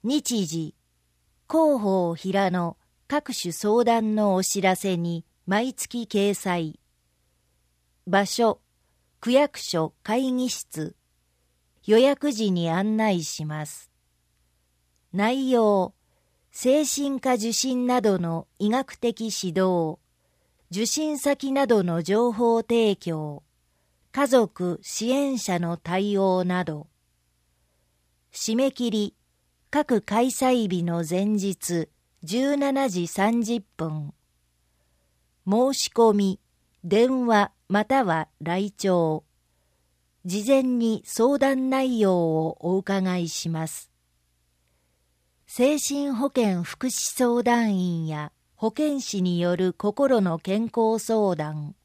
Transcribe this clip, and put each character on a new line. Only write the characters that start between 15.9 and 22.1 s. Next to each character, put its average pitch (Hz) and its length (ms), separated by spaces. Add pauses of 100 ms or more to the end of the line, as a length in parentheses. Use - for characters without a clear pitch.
精 285 340
神 277 340
科 262 140
受 220 200
診 254 320
な 247 160
ど 196 160
の 165 300 (120)
医 208 100
学 262 260
的 226 300
指 196 220
導、 175 500 (720)
受 202 160
診 302 320
先 277 340
な 277 160
ど 214 160
の 170 200
情 226 280